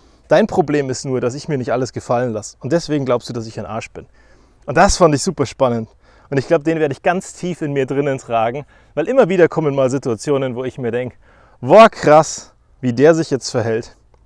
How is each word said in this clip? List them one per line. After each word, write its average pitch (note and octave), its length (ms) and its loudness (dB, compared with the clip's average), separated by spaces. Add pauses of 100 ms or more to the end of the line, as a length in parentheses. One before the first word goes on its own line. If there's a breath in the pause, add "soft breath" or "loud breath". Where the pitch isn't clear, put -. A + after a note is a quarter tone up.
(280 soft breath)
Dein F3 180 4
Problem D3 440 -2
ist B2+ 160 -8
nur, B2+ 160 -2
dass B2 140 -2
ich D3 120 -16
mir D3+ 100 -4
nicht A#2+ 140 -4
alles B2 220 -4
gefallen A#2+ 400 -4
lasse. G#2 260 -10
Und B2+ 140 -6
deswegen D3 320 -2
glaubst B2 240 -2
du, A#2+ 40 -10
dass A2+ 140 -8
ich A2 100 -16
ein G#2+ 80 -10
Arsch A2 260 -10
bin." - 140 -18 (600 soft breath)
Und - 120 -4
das F#3+ 200 4
fand D#3 180 4
ich - 80 -2
super D3 240 -2
spannend. A#2 420 -2 (400 soft breath)
Und C#3 80 -2
ich B2+ 80 -2
glaub, D#3+ 180 2
den D#3+ 160 -2
werde D3+ 120 0
ich - 100 -10
ganz F#3 320 -4
tief F3 300 -8
in C#3+ 100 -6
mir C3+ 140 -2
drinnen C#3 320 -2
tragen, A#2+ 480 -4 (260 soft breath)
weil D3+ 140 -4
immer B3 200 2
wieder F3 200 4
kommen D#3 260 -2
mal C3+ 160 0
Situationen, C3 680 -4
wo C3 80 -8
ich B2+ 140 -8
mir B2 140 -6
denk, B2 260 -6 (420 soft breath)
"Boah, G3+ 300 8
krass, - 640 2 (260)
wie B2+ 140 -2
der D3 220 6
sich D#3+ 160 -4
jetzt C3 180 -4
verhält." A2+ 480 -4 (280)